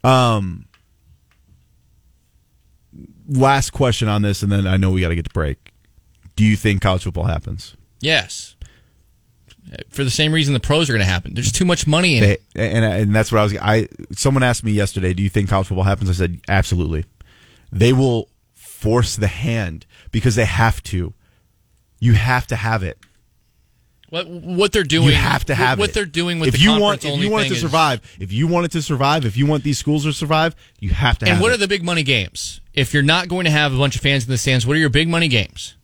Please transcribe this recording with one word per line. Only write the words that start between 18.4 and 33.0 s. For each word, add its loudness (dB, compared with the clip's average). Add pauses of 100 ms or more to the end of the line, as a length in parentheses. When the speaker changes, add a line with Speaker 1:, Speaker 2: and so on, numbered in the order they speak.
Speaker 1:
force -2
the -2
hand -6 (240)
because 0
they 2
have 0
to. -6 (840)
You 4
have 2
to -4
have -2
it. -8 (1080)
Speaker 2:
What, -8
what -2
they're 2
doing, 2
Speaker 1:
You 6
have 2
to -2
have 2
Speaker 2:
what 0
Speaker 1:
it. -14
Speaker 2:
they're -2
doing -4
with 2
Speaker 1:
If 2
Speaker 2:
the 0
Speaker 1:
you 6
want, 0
Speaker 2:
conference -12
Speaker 1:
if -2
Speaker 2:
only -2
Speaker 1:
you 0
want 0
it 0
Speaker 2:
thing -4
Speaker 1:
to -2
Speaker 2:
is -4
Speaker 1:
survive, -2
if -10
you 0
want 0
it -6
to -4
survive, 0
if -2
you 2
want 0
these -2
schools -2
to -2
survive, -2 (240)
you -4
have 2
to -2
Speaker 2:
And 2
Speaker 1:
have 2
Speaker 2:
what 2
Speaker 1:
it. 2
Speaker 2:
are -2
the 0
big -2
money -2
games? -4 (140)
If 0
you're 2